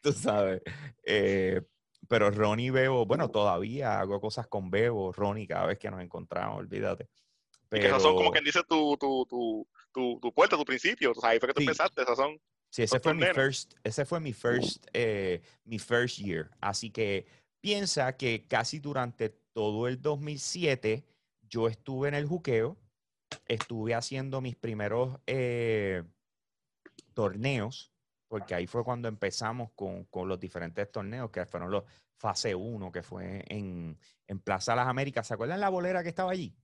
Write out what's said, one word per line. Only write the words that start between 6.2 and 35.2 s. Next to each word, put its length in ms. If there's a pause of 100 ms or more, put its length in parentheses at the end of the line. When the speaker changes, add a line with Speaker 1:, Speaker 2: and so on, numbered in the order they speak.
Speaker 1:
olvídate. 480 (640)
Speaker 2:
Y 80
que 80
esos 140
son 140
como 140
Speaker 1:
Pero 20
Speaker 2:
quien 120
dice 240
tu, 300
tu, 320
tu, 380 (260)
tu, 260
tu 140
puerta, 240
tu 80
principio. 460
O 40
sea, 140
ahí 100
fue 80
que 60
tú 80
Speaker 1:
Sí. 60
Speaker 2:
empezaste, 340
esos 160
son, 220 (300)
Speaker 1:
Sí, 140
ese 100
Speaker 2:
son 80
Speaker 1:
fue 120
Speaker 2:
tus 60
Speaker 1:
mi 60
Speaker 2:
nenes. 100
Speaker 1:
first, 380 (100)
ese 220
fue 140
mi 140
first, 600
eh, 480 (240)
mi 140
first 400
year. 320 (100)
Así 300
que 340 (360)
piensa 560
que 300
casi 320
durante 500 (240)
todo 340
el 140
dos 180
mil 200
siete 680 (360)
yo 260
estuve 400
en 60
el 120
juqueo, 520 (680)
estuve 460
haciendo 480
mis 140
primeros, 720
eh, 760 (1080)
torneos, 800 (360)
porque 280
ahí 120
fue 160
cuando 240
empezamos 680
con, 320
con 220
los 120
diferentes 520
torneos, 400
que 140
fueron 260
los 120 (340)
fase 380
uno, 360
que 120
fue 460
en, 480 (300)
en 120
Plaza 360
Las 120
Américas. 400